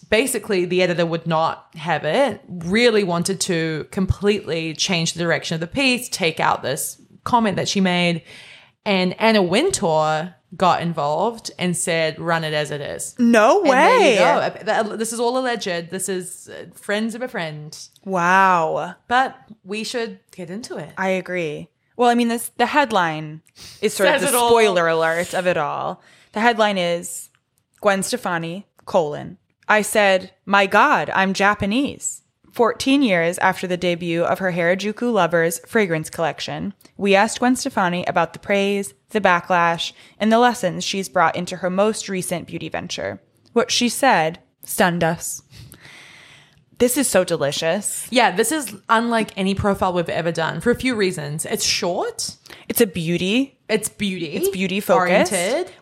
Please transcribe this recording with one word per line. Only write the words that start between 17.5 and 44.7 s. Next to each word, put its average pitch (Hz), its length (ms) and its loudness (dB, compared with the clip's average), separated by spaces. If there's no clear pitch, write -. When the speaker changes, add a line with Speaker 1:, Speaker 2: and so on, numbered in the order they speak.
Speaker 2:
Wow. 180 920 2
Speaker 1:
But 247 280 0
we 208 200 -8
should 214 360 -8
get 175 140 -14
into 240 280 -12
it. 156 200 -12
Speaker 2:
I 190 120 -2
agree. 175 600 -4
Well, 240 120 4
I 240 60 4
mean, 240 140 2
this, 233 280 -4
the 254 80 2
headline 170 760 0
is - 120 0
sort 196 160 4
of 285 120 2
Speaker 1:
Says 277 100 0
Speaker 2:
the 240 60 0
Speaker 1:
it - 20 4
all. 240 100 2
Speaker 2:
spoiler 202 380 4
alert 165 460 0
of 180 140 -2
it 175 100 2
all. 147 440 -4
The 214 60 -4
headline 214 380 4
is 175 520 -4
Gwen 196 220 2
Stefani, 175 640 -6
colon, 147 520 -2
"I 214 140 4
said, 196 500 2
'My 202 220 4
God, 208 460 4
I'm 190 200 2
Japanese.'" 208 840 -2
Fourteen 269 500 2
years 180 360 2
after 185 280 0
the 180 120 -2
debut 170 480 -2
of - 140 -2
her 185 120 -2
Harajuku 196 600 0
Lovers 170 520 2
fragrance 170 440 -2
collection, 160 640 -6
we 190 180 2
asked 220 240 2
Gwen 247 160 2
Stefani 180 500 -2
about 170 280 0
the - 60 -16
praise, 202 540 -2
the 220 100 0
backlash, 170 720 2
and 214 140 2
the 226 60 6
lessons 185 440 0
she's 190 240 -4
brought 165 300 2
into 180 200 -8
her 180 120 -4
most 202 400 0
recent 180 380 -6
beauty 160 200 -10
venture. - 540 -8
What - 180 0
she - 160 0
said 180 520 2
stunned 175 360 0